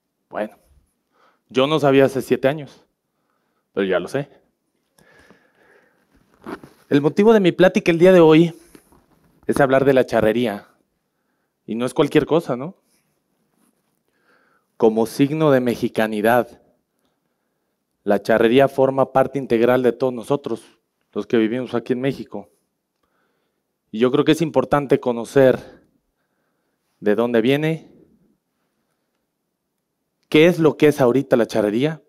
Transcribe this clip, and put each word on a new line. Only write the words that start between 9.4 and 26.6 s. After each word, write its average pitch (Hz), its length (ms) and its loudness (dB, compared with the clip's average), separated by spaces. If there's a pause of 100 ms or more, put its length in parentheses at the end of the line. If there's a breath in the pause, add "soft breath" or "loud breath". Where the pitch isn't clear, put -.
es - 160 -4
hablar 135 240 2
de 139 80 2
la 127 120 2
charrería. 110 600 -2 (1000)
Y 95 100 -10
no 120 100 -6
es 127 80 -8
cualquier 147 320 0
cosa, 151 320 -4
¿no? 147 180 -14 (2000)
Como 113 300 0
signo 147 440 -2
de 131 120 2
mexicanidad, 113 1000 -2 (1400)
la 101 180 -2
charrería 117 460 2
forma 135 460 -2
parte 135 260 -2
integral 120 420 0
de 120 120 0
todos 131 180 -4
nosotros, 117 500 -8 (520)
los 104 120 -8
que - 120 -2
vivimos 113 360 -4
aquí 120 200 -6
en 123 80 -8
México. 113 480 -10 (1400)
Y 110 100 -12
yo 123 120 2
creo 143 140 0
que 156 80 2
es 151 80 -4
importante 139 580 -2
conocer 127 580 0 (1400)